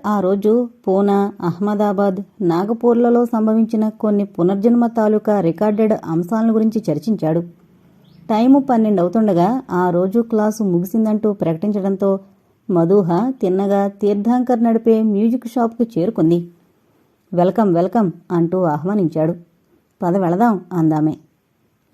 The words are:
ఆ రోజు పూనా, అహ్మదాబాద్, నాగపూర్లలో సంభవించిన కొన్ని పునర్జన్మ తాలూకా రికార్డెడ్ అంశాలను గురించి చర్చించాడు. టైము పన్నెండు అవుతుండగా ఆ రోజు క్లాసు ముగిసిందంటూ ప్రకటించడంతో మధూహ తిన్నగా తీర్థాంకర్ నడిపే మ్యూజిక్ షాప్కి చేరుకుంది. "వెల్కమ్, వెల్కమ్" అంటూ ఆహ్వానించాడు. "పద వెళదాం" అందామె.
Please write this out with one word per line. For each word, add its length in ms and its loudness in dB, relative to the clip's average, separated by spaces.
ఆ 140 0
రోజు 480 0
పూనా, 540 0
అహ్మదాబాద్, 760 -2
నాగపూర్లలో 840 2
సంభవించిన 640 0
కొన్ని 360 -2
పునర్జన్మ 640 0
తాలూకా 540 0
రికార్డెడ్ 520 0
అంశాలను 480 -2
గురించి 300 0
చర్చించాడు. 480 -2
టైము 280 4
పన్నెండు 420 2
అవుతుండగా 720 0
ఆ 200 0
రోజు 300 0
క్లాసు 440 -2
ముగిసిందంటూ 680 0
ప్రకటించడంతో 840 -2
మధూహ 600 2
తిన్నగా 580 -2
తీర్థాంకర్ 760 0
నడిపే 380 2
మ్యూజిక్ 440 0
షాప్కి 540 -4
చేరుకుంది. 500 0
"వెల్కమ్, 400 2
వెల్కమ్" 360 0
అంటూ 320 0
ఆహ్వానించాడు. 720 -2
"పద 140 0
వెళదాం" 440 0
అందామె. 420 0